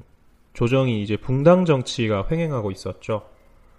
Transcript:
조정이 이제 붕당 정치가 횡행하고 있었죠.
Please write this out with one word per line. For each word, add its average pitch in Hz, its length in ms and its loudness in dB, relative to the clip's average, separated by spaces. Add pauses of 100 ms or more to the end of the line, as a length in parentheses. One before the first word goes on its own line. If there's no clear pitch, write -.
(540)
조정이 123 500 0
이제 101 140 -2
붕당 160 480 4
정치가 113 640 0
횡행하고 147 420 -4
있었죠. - 560 -8 (520)